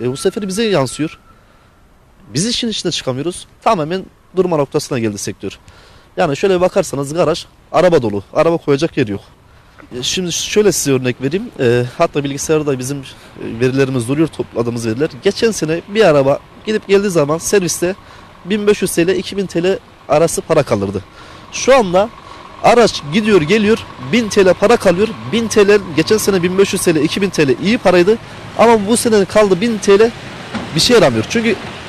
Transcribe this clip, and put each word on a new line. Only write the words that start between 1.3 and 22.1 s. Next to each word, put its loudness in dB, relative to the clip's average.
Biz -2
işin -4
içine -6
çıkamıyoruz. -8
Tamamen -2
durma 2
noktasına -2
geldi -2
sektör. -10
Yani 0
şöyle 2
bakarsanız -2
garaj, 0
araba 4
dolu. -4
Araba 2
koyacak -2
yer 0
yok. -8
E, -8
şimdi -4
şöyle 2
size -2
örnek 0
vereyim. -6
E, 2
hatta 0
bilgisayarda -2
bizim, -8
e, -12
verilerimiz 0
duruyor, 0
topladığımız -6
veriler. -2
Geçen 0
sene -4
bir 2
araba 4
gidip -4
geldiği 2
zaman 0
serviste -2
bin -2
beş 2
yüz -4
T 2
L, 2
iki -4
bin -2
T -4
L 0
arası 2
para 2
kalırdı. -2
Şu 2
anda 2